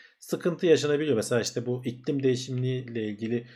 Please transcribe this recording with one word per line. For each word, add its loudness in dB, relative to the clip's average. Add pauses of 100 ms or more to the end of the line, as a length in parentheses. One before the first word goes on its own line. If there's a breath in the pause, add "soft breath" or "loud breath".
(180 soft breath)
sıkıntı -2
yaşanabiliyor. 4
Mesela 0
işte -4
bu -2
iklim -4
değişimliğiyle -2
ilgili -4